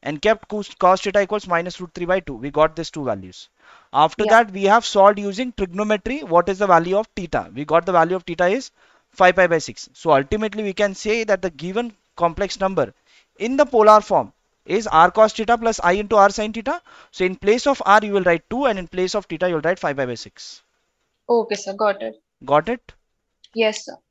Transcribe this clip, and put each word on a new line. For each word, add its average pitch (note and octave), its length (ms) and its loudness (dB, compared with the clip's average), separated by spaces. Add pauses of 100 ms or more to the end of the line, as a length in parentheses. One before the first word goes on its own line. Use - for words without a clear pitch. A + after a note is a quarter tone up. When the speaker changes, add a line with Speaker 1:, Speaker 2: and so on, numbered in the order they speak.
Speaker 1:
and C#3+ 180 -8
kept G#3+ 280 0
cos, G#3 260 -8
cos F#3 260 4
theta G3+ 220 0
equals G3+ 260 -4
minus F3 320 -4
root F3 140 -14
three F3 100 -8
by F#3 160 0
two. C#3+ 140 -12
We B2 160 -10
got D3+ 260 0
these E3 140 -10
two D3+ 140 -10
values. G2 440 -8 (440)
After D#3 340 2
Speaker 2:
Yeah. G#3+ 80 4
Speaker 1:
that, A3+ 180 4
we G3 120 -6
have G#3+ 200 4
solved G3+ 340 4
using G3+ 340 -6
trigonometry. G#3 680 -4 (160)
What F3 160 4
is F#3+ 80 -4
the G3+ 80 0
value F3+ 320 4
of A3 180 -4
theta? C#3+ 380 -6
We C#3 100 -8
got E3 220 0
the F#3+ 60 -4
value E3+ 240 2
of F3+ 80 -8
theta F3 220 -2 (120)
is - 120 -12 (520)
five F3+ 140 6
pi F#3 100 4
by E3 120 0
six. - 360 -10
So E3 180 -2
ultimately, G#3+ 500 -2
we G3+ 120 -4
can G3+ 200 -2
say A3 300 -4
that G3+ 160 -2
the F#3 100 -4 (140)
given A3 320 -6 (200)
complex F3 440 -4
number F3+ 320 -2 (460)
in A#3+ 180 -4
the D4 80 4
polar G#3+ 380 6
form C#3 300 -2 (340)
is G3+ 200 -2
r E3 240 6
cos A3 220 4
theta A3+ 240 0
plus A3+ 240 -4
I F3 120 0 (120)
into G#3+ 120 0
r G3+ 120 6
sin G#3+ 240 -4
theta. C4 280 -6 (320)
So - 120 -4
in F#3 120 -2
place A3 300 0
of C#4 200 -2
r, G#3 180 6
you G#3 80 -6
will F#3+ 180 0
write E3+ 200 -2
two, C4 160 -2
and G#3+ 120 -2
in F3 100 -12
place F#3 260 -4
of G3+ 100 -4
theta, E3+ 240 -4
you F3 60 -2
will D#3 160 -2
write F#3+ 80 -4
five D3 180 -6
pi C3+ 80 -2
by B2 100 -6 (120)
six. - 360 -20 (800)
Speaker 2:
Okay, A3 140 -6 (120)
sir. G3 60 -10
Got G3+ 300 -2
it. - 200 -12 (220)
Speaker 1:
Got D3 240 0
it? B3 240 -8 (640)
Speaker 2:
Yes, A3 320 -2
sir. - 100 -18 (140)